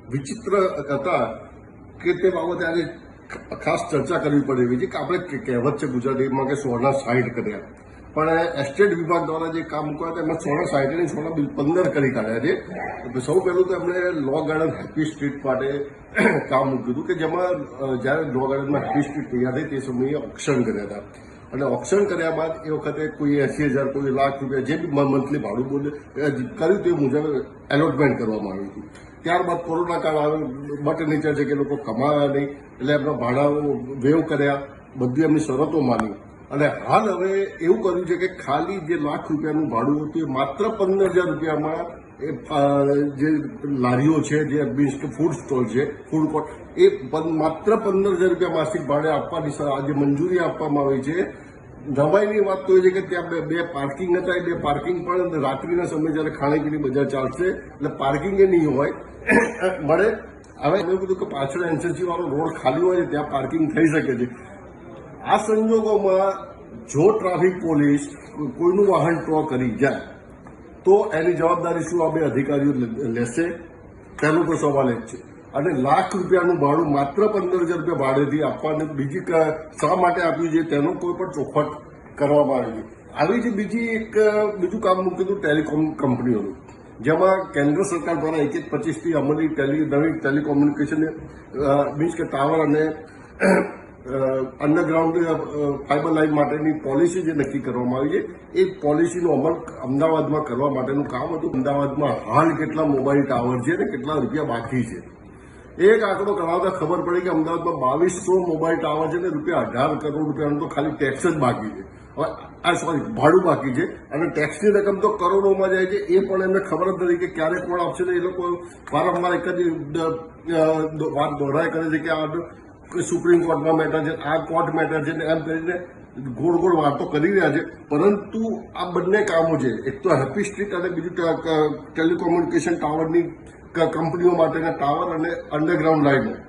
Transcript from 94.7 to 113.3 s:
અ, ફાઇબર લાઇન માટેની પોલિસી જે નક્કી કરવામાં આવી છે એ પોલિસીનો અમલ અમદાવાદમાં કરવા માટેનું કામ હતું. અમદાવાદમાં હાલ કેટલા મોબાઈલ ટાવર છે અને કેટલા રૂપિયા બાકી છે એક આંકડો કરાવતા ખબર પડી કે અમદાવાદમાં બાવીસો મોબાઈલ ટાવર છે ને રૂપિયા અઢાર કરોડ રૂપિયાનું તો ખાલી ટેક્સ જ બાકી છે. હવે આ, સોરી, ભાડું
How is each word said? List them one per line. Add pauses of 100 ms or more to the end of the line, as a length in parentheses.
અ, (520)
ફાઇબર
લાઇન
માટેની
પોલિસી
જે
નક્કી
કરવામાં
આવી
છે (280)
એ
પોલિસીનો
અમલ (300)
અમદાવાદમાં
કરવા
માટેનું
કામ
હતું.
અમદાવાદમાં
હાલ
કેટલા
મોબાઈલ
ટાવર
છે
અને
કેટલા
રૂપિયા
બાકી
છે (720)
એક
આંકડો
કરાવતા
ખબર
પડી
કે
અમદાવાદમાં
બાવીસો
મોબાઈલ
ટાવર
છે
ને
રૂપિયા
અઢાર
કરોડ
રૂપિયાનું
તો
ખાલી
ટેક્સ
જ
બાકી
છે. (360)
હવે (400)
આ,
સોરી,
ભાડું